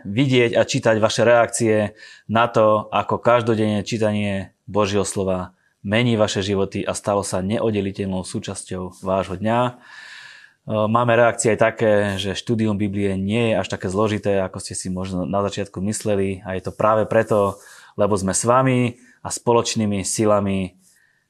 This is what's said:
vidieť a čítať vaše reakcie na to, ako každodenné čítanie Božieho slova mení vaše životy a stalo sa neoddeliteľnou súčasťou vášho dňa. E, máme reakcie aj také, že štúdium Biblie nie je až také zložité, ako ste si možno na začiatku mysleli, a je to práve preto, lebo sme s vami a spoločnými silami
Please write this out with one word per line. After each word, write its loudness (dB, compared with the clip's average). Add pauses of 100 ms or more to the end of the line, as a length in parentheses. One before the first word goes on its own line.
vidieť 2
a 4
čítať 2
vaše 2
reakcie 2 (320)
na 4
to, 2
ako -2
každodenné 2
čítanie -4 (160)
Božieho 0
slova -4 (240)
mení 0
vaše 2
životy -2
a -4
stalo -2
sa -4
neoddeliteľnou -2
súčasťou -10
vášho -2
dňa. -2
E, -6 (960)
máme 2
reakcie 2
aj 2
také, 2 (220)
že -6
štúdium -2
Biblie -2
nie 0
je 0
až -4
také -6
zložité, 0
ako -4
ste -12
si -10
možno -4
na 0
začiatku -6
mysleli, -4
a -6
je -6
to -8
práve 0
preto, 2 (360)
lebo 0
sme -2
s -2
vami 2 (240)
a -10
spoločnými 2
silami 0 (560)